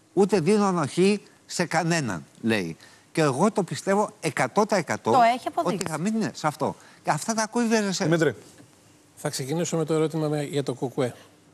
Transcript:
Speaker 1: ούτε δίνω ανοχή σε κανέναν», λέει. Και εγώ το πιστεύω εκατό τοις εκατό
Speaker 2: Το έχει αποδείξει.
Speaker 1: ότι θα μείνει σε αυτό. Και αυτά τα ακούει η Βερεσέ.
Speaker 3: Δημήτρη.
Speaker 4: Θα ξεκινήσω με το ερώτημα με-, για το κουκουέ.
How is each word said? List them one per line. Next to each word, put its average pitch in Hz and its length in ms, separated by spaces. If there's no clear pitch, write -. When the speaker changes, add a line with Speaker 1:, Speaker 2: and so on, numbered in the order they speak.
Speaker 1:
ούτε 196 260
δίνω 202 260
ανοχή 185 560
σε - 200
κανέναν», 160 580
λέει. 98 360
Και 160 100
εγώ 151 300
το 202 120
πιστεύω 196 460
εκατό 151 460
τοις 208 120
εκατό 208 340
Speaker 2:
Το 254 80
έχει 254 120
αποδείξει. 269 380
Speaker 1:
ότι 165 60
θα 156 60
μείνει 202 360
σε - 140
αυτό. 131 280
Και - 60
αυτά 160 240
τα 220 100
ακούει 240 200
η 233 40
Βερεσέ. 202 360
Speaker 3:
Δημήτρη. 156 320
Speaker 4:
Θα - 140
ξεκινήσω 156 480
με 160 80
το 160 80
ερώτημα 156 340
με-, 147 160
για 139 200
το 135 100
κουκουέ. 120 420